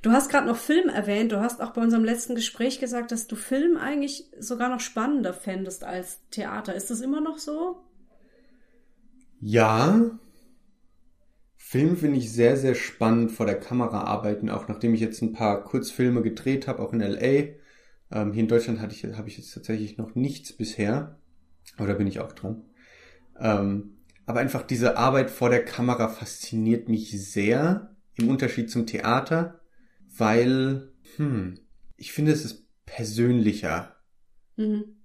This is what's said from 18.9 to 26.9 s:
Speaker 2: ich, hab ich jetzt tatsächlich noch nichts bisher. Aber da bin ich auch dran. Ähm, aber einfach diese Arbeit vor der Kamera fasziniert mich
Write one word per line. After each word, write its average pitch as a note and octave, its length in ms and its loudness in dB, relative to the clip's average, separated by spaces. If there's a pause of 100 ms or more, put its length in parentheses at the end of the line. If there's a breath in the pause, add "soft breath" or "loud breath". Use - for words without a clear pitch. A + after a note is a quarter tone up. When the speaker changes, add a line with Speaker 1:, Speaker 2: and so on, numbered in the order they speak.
Speaker 2:
ich, - 100 -12
hab G#2 220 -10
ich - 100 -14
jetzt - 160 -20
tatsächlich A2 460 -6
noch A2 160 -10
nichts C#3 400 -4
bisher. A2 640 -4 (580)
Aber G#2 120 -4
da G2 60 0
bin G2+ 120 0
ich F#2 140 -4
auch - 120 -8
dran. - 320 -10 (760 soft breath)
Ähm, G2+ 600 0 (260)
aber A#2 160 0
einfach C3 220 -2
diese B2 340 2
Arbeit C3 340 4
vor B2 200 2
der A#2+ 140 4
Kamera A#2+ 440 0
fasziniert A2+ 800 -2
mich G#2+ 220 -2 (120)